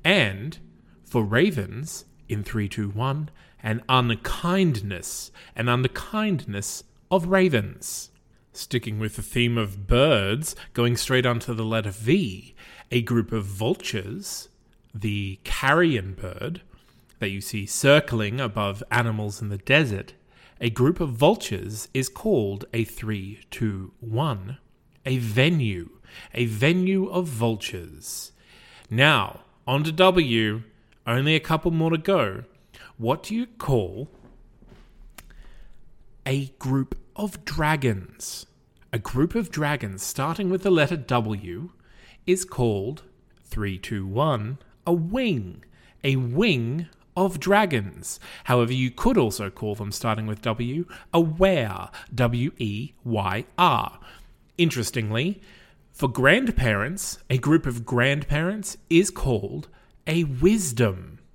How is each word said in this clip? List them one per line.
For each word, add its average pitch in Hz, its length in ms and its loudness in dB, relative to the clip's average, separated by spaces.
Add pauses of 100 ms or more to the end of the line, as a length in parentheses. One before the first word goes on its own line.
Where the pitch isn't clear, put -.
And 127 560 0 (460)
for 117 220 0
ravens, 131 800 0 (240)
in 104 140 -4
three, 104 260 -4
two, 107 180 -4
one, 139 420 -4 (320)
an 110 280 -2
unkindness, 123 1400 0 (260)
an 117 100 -2
unkindness 127 1160 -2 (260)
of 180 140 2
ravens. 170 880 0 (420)
Sticking 113 440 -6
with 110 200 -6
the 113 40 -10
theme 120 360 0
of 98 300 -4
birds, 123 680 4 (160)
going 120 240 2
straight 127 300 2
on 120 140 2
to 120 140 -6
the 110 120 -4
letter 110 240 -2
V, 107 680 -2 (360)
a 123 100 2
group 117 320 0
of 107 100 -2
vultures, 107 1040 -6 (460)
the 101 500 -6
carrion 135 720 2
bird 123 480 -8 (580)
that 104 100 -4
you 98 120 -6
see 101 240 -6
circling 123 720 4
above 104 500 -4
animals 107 520 -2
in 104 80 -6
the 98 80 -6
desert, 131 560 0 (480)
a 120 80 0
group 127 320 2
of 151 80 0
vultures 113 840 0
is 131 140 -2
called 107 560 -2 (100)
a 113 120 0
three, 104 560 -8 (100)
two, 98 480 -4
one, 113 600 -4 (460)
a 131 120 0
venue, 117 720 0 (440)
a 120 120 0
venue 180 640 2
of 180 200 -2
vultures. 104 1040 -6 (580)
Now, 127 520 4 (240)
on 139 180 0
to 160 80 -2
W, 127 680 4 (460)
only 135 280 2
a 156 60 2
couple 160 300 0
more 160 180 2
to 165 80 2
go. 151 460 0 (540)
What 123 260 -2
do 214 120 -6
you 240 120 -2
call 110 640 -2 (2250)
a 135 220 -2 (120)
group 131 360 0 (200)
of 202 280 -6
dragons? 143 1040 -2 (480)
A 117 60 -4
group 143 360 -2
of 220 140 -2
dragons, 143 540 -4
starting 165 460 -4
with 185 140 0
the 202 60 2
letter 160 280 4
W, 107 760 -2 (560)
is 185 180 2
called, 117 580 -2 (400)
three, 98 340 -4
two, 98 280 -6
one, 120 540 0 (260)
a 175 80 2
wing. 170 720 -2 (400)
A 135 140 2
wing 135 720 0 (300)
of 180 220 0
dragons. 165 800 0 (240)
However, 123 280 4
you 127 200 0
could 233 260 4
also 107 320 2
call 104 260 -6
them, 104 160 -8
starting 110 360 -2
with 107 140 -6
W, 123 440 -2 (280)
a 170 60 6
were, 156 680 2 (240)
W 120 460 2
E 110 340 -6 (100)
Y 104 420 -2 (120)
R. 143 420 2 (580)
Interestingly, 127 840 0 (500)
for - 160 -2
grandparents, 127 1120 2 (100)
a 131 80 0
group 147 300 4
of 117 180 -6
grandparents 147 920 0 (120)
is 180 220 4
called 135 560 -2 (400)
a 165 160 2
wisdom. 127 960 2 (160)